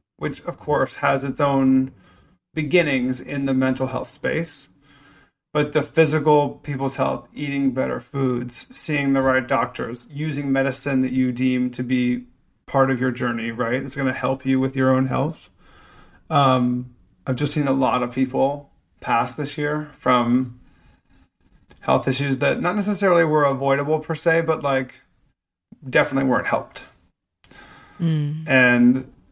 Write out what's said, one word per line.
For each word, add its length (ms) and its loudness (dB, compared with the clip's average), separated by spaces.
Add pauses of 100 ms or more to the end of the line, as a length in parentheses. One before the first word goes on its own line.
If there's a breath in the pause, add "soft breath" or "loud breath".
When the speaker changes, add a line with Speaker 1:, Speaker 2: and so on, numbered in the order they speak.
(160)
Speaker 1:
which 260 -6
of 160 -8
course 380 0
has 280 0
its 160 -4
own 520 2 (640 soft breath)
beginnings 680 0
in 260 -6
the 80 0
mental 340 0
health 200 -8
space, 600 -6 (840 soft breath)
but 200 0
the 100 0
physical 800 2
people's 340 -4
health, 380 -4
eating 380 -2
better 280 -4
foods, 720 -4
seeing 380 -2
the 100 2
right 240 2
doctors, 640 -4
using 420 -4
medicine 500 0
that 100 -2
you 200 0
deem 380 0
to 120 -6
be 420 0 (420)
part 240 2
of 100 0
your 100 0
journey, 400 -4
right? 320 -2
It's 140 -10
gonna 160 0
help 340 -4
you 140 2
with 160 -2
your 140 4
own 160 2
health. 440 -4 (800 soft breath)
Um, 640 2 (320)
I've 100 0
just 180 0
seen 120 0
a 60 2
lot 300 2
of 100 -4
people 580 -2 (300)
pass 340 0
this 240 -6
year 360 -4
from 680 2 (1200 soft breath)
health 260 0
issues 320 0
that 220 0
not 160 -2
necessarily 480 2
were 200 2
avoidable 560 0
per 140 -8
se, 280 0
but, 200 -2
like, 380 -2 (880)
definitely 400 0
weren't 180 0
helped. 380 -6 (1120 loud breath)
Speaker 2:
Mm. 480 -2
Speaker 1:
And 640 4 (220)